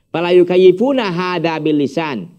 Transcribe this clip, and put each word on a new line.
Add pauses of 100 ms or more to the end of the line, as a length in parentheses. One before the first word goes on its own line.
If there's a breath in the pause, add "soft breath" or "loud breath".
Fala
yukayyifuna
hadza
bil
lisan